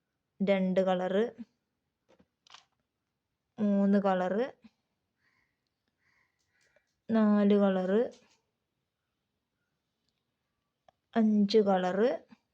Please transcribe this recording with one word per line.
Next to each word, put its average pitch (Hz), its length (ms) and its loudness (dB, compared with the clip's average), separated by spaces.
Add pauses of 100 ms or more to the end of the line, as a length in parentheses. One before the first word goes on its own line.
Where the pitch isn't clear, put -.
(400)
രണ്ട് 190 420 0
കളർ, 185 320 -2 (2500)
മൂന്ന് 202 420 0
കളർ, 185 340 -2 (2750)
നാല് 208 500 2
കളർ, 190 340 0 (3250)
അഞ്ച് 214 480 2
കളർ, 185 360 0 (560)